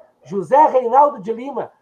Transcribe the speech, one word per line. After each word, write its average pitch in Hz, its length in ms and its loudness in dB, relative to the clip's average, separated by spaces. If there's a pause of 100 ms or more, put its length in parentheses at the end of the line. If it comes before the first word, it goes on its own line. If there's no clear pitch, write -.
(220)
José 196 440 2
Reinaldo 254 540 2
de 202 120 -8
Lima, 233 380 -10 (120)